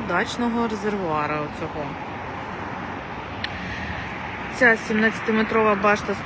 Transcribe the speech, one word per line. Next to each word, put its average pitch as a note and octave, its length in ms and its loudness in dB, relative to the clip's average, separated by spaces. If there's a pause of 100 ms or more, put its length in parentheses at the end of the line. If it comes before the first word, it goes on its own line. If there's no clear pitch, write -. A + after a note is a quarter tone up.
дачного A#3 600 2
резервуара F#3+ 680 0
оцього. D3+ 500 -4 (2750)
Ця A#3 220 6
сімнадцятиметрова A3 960 2
башта G#3 380 4
з G3 120 -4